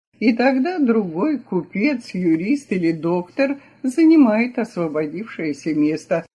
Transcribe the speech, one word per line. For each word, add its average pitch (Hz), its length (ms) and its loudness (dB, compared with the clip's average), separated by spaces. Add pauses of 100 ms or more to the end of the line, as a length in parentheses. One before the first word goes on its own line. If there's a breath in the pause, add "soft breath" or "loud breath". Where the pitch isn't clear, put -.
(180)
И 220 140 4
тогда 269 460 0
другой 226 600 0
купец, 214 760 -4
юрист 180 580 -2
или 175 200 0
доктор 175 680 -2 (240 loud breath)
занимает 254 760 4
освободившееся 160 1160 -4
место, 156 500 0 (140)